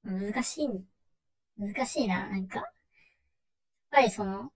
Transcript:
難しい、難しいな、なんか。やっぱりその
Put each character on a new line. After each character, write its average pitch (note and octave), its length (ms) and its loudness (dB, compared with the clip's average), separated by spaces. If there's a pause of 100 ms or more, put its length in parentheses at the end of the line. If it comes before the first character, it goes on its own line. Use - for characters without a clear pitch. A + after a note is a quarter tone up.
難 G3+ 400 -2
し - 220 -2
い、 C#4 40 0 (880)
難 G#3 300 -2
し - 140 -2
い A3+ 80 2
な、 F#3+ 200 0
な G3 80 -4
ん F#3+ 120 -4
か。 - 100 -8
や - 60 -6
っ E5+ 40 -12 (1200)
ぱ C#4 120 8
り A3 80 6
そ G#3 140 -4
の G3 320 -6